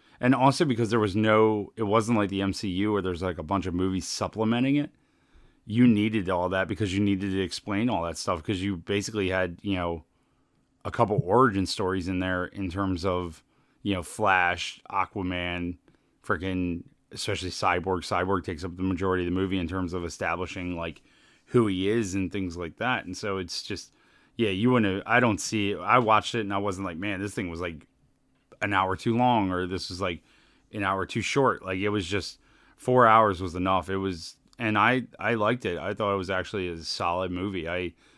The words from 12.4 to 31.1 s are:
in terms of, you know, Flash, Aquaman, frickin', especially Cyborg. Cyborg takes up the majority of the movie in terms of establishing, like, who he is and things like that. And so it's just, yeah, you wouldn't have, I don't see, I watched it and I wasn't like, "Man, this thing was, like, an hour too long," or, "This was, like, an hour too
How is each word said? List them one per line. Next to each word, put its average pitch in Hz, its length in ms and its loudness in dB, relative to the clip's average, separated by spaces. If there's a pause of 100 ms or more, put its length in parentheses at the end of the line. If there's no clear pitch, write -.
in 95 220 -8
terms 92 360 -2
of, 90 380 -2 (420)
you 101 100 0
know, 87 80 -4
Flash, 90 760 0 (100)
Aquaman, 90 880 -4 (460)
frickin', 90 580 -2 (300)
especially 92 380 -6
Cyborg. 90 520 0
Cyborg 92 420 -2
takes 85 200 -8
up 87 120 -10
the 92 60 -6
majority 92 420 0
of 87 80 -2
the - 80 -2
movie 95 180 0
in 82 100 -4
terms 90 240 -4
of 90 120 -6
establishing, 87 720 -6
like, 82 260 -8 (440)
who 117 200 4
he 95 220 0
is 104 260 0
and 92 180 -2
things 92 240 -6
like 85 220 -8
that. 117 260 -2
And 90 120 -10
so 98 220 -4
it's 90 240 -8
just, - 300 -10 (440)
yeah, 110 140 0
you 107 200 2
wouldn't 110 240 4
have, 98 120 -2
I 120 140 4
don't 110 200 2
see, 101 340 -2
I 98 240 2
watched 107 360 4
it 113 60 0
and 101 140 -4
I 98 40 0
wasn't 98 280 -4
like, 87 100 -8
"Man, 98 240 -4
this 101 140 -4
thing 90 160 -4
was, 82 100 -8
like, 85 260 -8 (760)
an 101 100 -2
hour 95 240 2
too 117 200 0
long," 117 360 4
or, 90 140 0
"This 90 240 -6
was, 92 100 -8
like, 90 240 -4 (480)
an 104 120 -6
hour 95 220 0
too - 140 -4